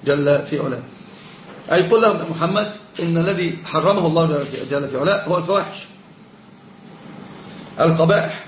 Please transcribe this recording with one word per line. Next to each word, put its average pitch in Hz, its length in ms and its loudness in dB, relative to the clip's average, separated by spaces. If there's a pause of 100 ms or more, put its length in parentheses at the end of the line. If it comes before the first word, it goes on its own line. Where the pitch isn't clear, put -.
جل 143 340 4
في - 200 -4
علاه. 123 240 -4 (920)
أي 175 100 6
قل 226 200 4
لهم 214 140 4
يا - 140 -6
محمد 185 420 -2 (280)
إن 170 180 0
الذي 175 460 0
حرمه 175 420 2
الله 165 200 4
جل 147 180 0
في، - 260 -8
جل 143 180 -2
في 127 100 -4
علاه 170 300 0
هو 175 100 0
الفواحش، 180 480 -2 (1900)
القبائح 160 680 2